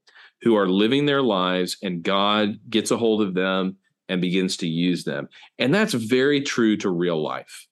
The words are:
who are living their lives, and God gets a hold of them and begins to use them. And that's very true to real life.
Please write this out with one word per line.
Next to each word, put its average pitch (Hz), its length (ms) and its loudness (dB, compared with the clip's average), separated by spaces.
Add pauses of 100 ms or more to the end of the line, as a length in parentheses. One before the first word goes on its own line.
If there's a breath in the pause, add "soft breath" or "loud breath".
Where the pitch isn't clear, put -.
(420 loud breath)
who 113 140 4
are 98 120 2
living 113 380 2
their 139 160 2
lives, 92 600 0
and 90 200 -6
God 104 560 0 (120)
gets 107 200 0
a 127 60 2
hold 110 260 0
of 95 120 -2
them 95 420 0 (320)
and 92 120 -2
begins 92 380 0
to 92 100 -6
use 82 360 -2
them. 71 240 -6 (300 loud breath)
And 127 160 0
that's 214 200 0
very 127 460 2
true 113 380 2
to 101 120 -2
real 85 320 0
life. 65 500 -10